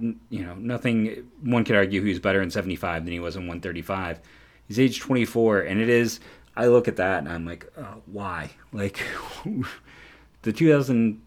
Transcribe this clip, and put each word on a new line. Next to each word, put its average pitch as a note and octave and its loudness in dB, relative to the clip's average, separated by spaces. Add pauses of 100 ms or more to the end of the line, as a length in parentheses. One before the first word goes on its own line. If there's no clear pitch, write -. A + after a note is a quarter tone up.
(280)
you F#2+ -8
know, F2 -12
nothing, A2+ -2 (120)
one A#2+ 2
could A2 4
argue G2 4
he G2+ 2
was F2+ -2
better G2 2
in E2+ -2
seventy-five F2 -4
than F2 -8
he E2+ -6
was E2+ -6
in F2+ -8
one E2+ -8
thirty-five. F2 -6 (460)
He's G#2+ -4
age B2+ 2
twenty-four, A2+ 2
and F#2+ 0
it A2+ 2
is, A#2 4 (360)
I A#2 0
look A#2+ 6
at A2+ -2
that, F#2 0
and D2 -6
I'm E2+ -6
like, E2+ -12 (120)
"Oh, G#2+ -16
why?" F2+ -8 (220)
Like, G2+ -6 (720)
<laughs> - -20
the A2 0
two D#3+ 4
thousand A#2+ 2